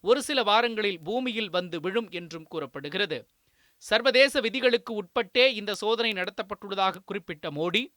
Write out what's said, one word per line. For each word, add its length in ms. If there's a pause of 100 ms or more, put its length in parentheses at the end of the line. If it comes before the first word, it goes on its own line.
ஒரு 200
சில 200
வாரங்களில் 580
பூமியில் 480
வந்து 300
விழும் 320
என்றும் 360
கூறப்படுகிறது. 720 (640)
சர்வதேச 580
விதிகளுக்கு 520
உட்பட்டே 600
இந்த 220
சோதனை 380
நடத்தப்பட்டுள்ளதாக 920
குறிப்பிட்ட 460
மோடி 320 (140)